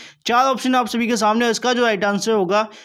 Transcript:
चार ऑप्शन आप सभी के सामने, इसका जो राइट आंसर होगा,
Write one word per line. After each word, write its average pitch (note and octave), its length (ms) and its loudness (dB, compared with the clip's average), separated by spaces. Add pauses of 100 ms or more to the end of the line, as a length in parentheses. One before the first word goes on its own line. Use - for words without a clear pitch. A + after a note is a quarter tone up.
(280)
चार A#3+ 180 2
ऑप्शन B3+ 300 0
आप B3 120 0
सभी A#3 200 -2
के A#3+ 100 0
सामने, A3 320 2
इसका A#3 240 -2
जो B3 100 0
राइट G#3 220 0
आंसर G3+ 260 -2
होगा, G#3 360 0 (180)